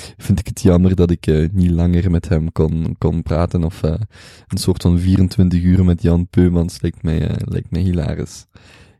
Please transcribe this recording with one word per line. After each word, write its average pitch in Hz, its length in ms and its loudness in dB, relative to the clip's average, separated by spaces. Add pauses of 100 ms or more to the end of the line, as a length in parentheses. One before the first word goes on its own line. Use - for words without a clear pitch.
(160)
vind - 220 0
ik - 80 -6
het - 140 -10
jammer 92 340 4
dat 87 160 2
ik, 85 160 -2
eh, 78 260 2
niet 90 180 2
langer 87 400 2
met 85 180 0
hem 82 240 0
kon, 80 460 -2
kon 82 240 -2
praten 85 420 -2
of, 82 180 -6
eh, 78 120 -2 (540)
een 95 100 -6
soort - 240 -2
van 87 160 4
vierentwintig 90 640 2
uur 90 220 4
met 87 180 2
Jan 87 260 2
Peumans 87 520 0
lijkt - 220 -6
mij, 82 260 -2
eh, 82 160 -4
lijkt - 260 -8
mij 85 100 -4
hilarisch. 80 640 -4 (540)